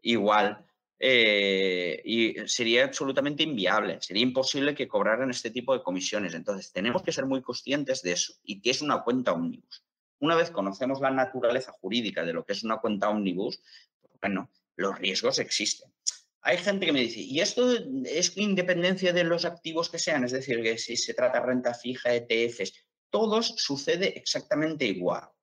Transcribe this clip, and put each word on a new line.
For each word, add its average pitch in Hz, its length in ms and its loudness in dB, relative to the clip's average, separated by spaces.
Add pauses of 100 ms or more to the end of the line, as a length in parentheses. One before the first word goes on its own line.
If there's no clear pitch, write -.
igual, 107 600 2 (340)
eh, 98 1040 4
y 113 300 2 (120)
sería 120 380 4
absolutamente 139 580 -2
inviable. 101 580 0
Sería 104 220 0
imposible 135 520 0
que 131 120 -6
cobraran 110 440 0
este 120 180 -6
tipo 123 260 0
de 117 80 -4
comisiones. 92 500 -4
Entonces, 95 380 -8
tenemos 120 300 -2
que 165 100 -2
ser 135 140 -2
muy 135 160 -2
conscientes 131 600 -4
de 90 120 0
eso - 200 -2 (100)
y 98 180 -10
que 117 80 0
es 135 120 0
una 139 220 0
cuenta 123 300 0
ómnibus. - 500 -6 (360)
Una 160 160 2
vez 170 160 2
conocemos 123 500 -2
la 135 100 2
naturaleza 127 600 0
jurídica 95 520 -4
de 82 100 -2
lo 82 120 -4
que 101 80 -4
es 98 100 -6
una 113 140 -2
cuenta 104 320 0
ómnibus, 101 520 -2 (380)
pues, - 220 -20
bueno, 98 280 -2 (260)
los 98 220 -2
riesgos 98 420 0
existen. - 520 -4 (540)
Hay 170 120 2
gente 190 280 -2
que 165 60 2
me 139 80 2
dice, 110 220 -2
"¿Y 139 180 -4
esto 247 320 2 (340)
es 175 320 -2
independencia 180 760 2
de 175 100 4
los 170 220 2
activos 165 440 -4
que 165 80 -8
sean?". 151 260 0
Es 123 100 -2
decir, 131 280 -2
que 113 160 0
si 117 200 -6
se - 160 -4
trata 123 260 2
de 120 80 -2
renta 123 260 0
fija, 123 400 -2
E 120 80 2
T 117 280 2
Fs, 101 240 -6 (360)
todos 220 480 2
sucede 170 600 -2
exactamente 151 680 -2
igual. 87 440 -2 (140)